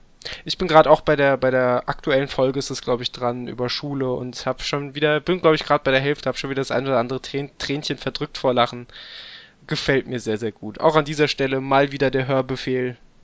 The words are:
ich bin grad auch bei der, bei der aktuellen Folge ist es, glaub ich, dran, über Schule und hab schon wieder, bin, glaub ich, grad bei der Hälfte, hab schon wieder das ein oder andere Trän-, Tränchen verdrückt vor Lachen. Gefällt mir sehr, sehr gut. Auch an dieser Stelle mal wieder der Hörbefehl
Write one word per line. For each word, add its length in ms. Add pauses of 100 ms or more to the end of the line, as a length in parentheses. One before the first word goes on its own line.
(440)
ich 140
bin 100
grad 200
auch 140
bei 140
der, 220
bei 140
der 340
aktuellen 420
Folge 320
ist 100
es, 120
glaub 200
ich, 100
dran, 360
über 220
Schule 420
und 340
hab 160
schon 320
wieder, 280
bin, 200
glaub 140
ich, 80
grad 200
bei 80
der 100
Hälfte, 260
hab 100
schon 120
wieder 120
das 100
ein 140
oder 140
andere 220
Trän-, 360
Tränchen 400
verdrückt 400
vor 160
Lachen. 340 (800)
Gefällt 400
mir 120
sehr, 180
sehr 140
gut. 280
Auch 160
an 100
dieser 220
Stelle 340
mal 300
wieder 200
der 160
Hörbefehl 720 (260)